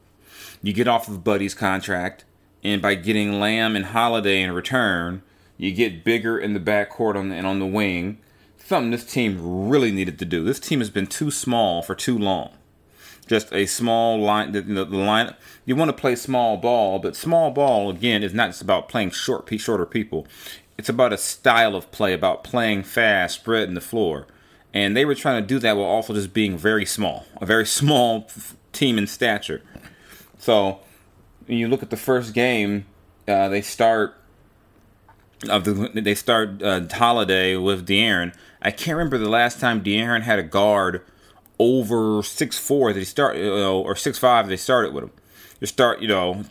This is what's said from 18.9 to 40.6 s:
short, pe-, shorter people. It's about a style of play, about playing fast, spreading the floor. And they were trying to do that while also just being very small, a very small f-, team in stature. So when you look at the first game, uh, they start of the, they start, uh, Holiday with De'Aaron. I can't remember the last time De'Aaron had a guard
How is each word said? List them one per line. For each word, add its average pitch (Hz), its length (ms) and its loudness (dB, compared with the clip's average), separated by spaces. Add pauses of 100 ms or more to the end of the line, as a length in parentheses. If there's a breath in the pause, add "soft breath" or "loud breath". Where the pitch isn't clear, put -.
short, - 360 -6
pe-, 110 100 -6
shorter 104 300 -2
people. - 400 -4 (520 loud breath)
It's - 100 -8
about 120 240 4
a 98 60 -4
style 117 560 4
of 92 160 -6
play, 98 220 0
about 90 320 0
playing 110 400 -2
fast, 101 520 2
spreading 107 380 -2
the 87 60 -6
floor. 82 460 -2 (460 soft breath)
And 196 240 0
they 139 80 4
were 147 100 0
trying 127 280 -2
to 101 40 -4
do 131 120 0
that 113 180 2
while 101 100 0
also 107 280 0
just 98 180 -4
being 101 240 0
very 101 300 2
small, 90 400 -4 (140)
a - 60 -8
very 110 200 4
small 123 640 2
f-, - 260 -18 (180)
team 123 260 0
in 101 80 0
stature. 104 560 -4 (760 loud breath)
So 98 420 2 (680 soft breath)
when 117 120 -2
you 117 100 0
look 131 140 0
at 117 80 -10
the 113 60 -6
first 120 380 -2
game, 107 520 0 (400)
uh, 98 220 4
they 101 140 -2
start 113 540 0 (1300)
of 98 160 0
the, 104 360 -2
they 104 140 2
start, 107 480 0
uh, 95 200 0 (100)
Holiday 95 640 2
with 92 300 -2
De'Aaron. 98 480 2 (280 loud breath)
I 104 80 0
can't 160 260 -6
remember 147 220 0
the 107 100 0
last 120 300 2
time 113 240 0
De'Aaron 113 400 0
had 113 160 2
a 90 60 -2
guard 98 580 2 (560 soft breath)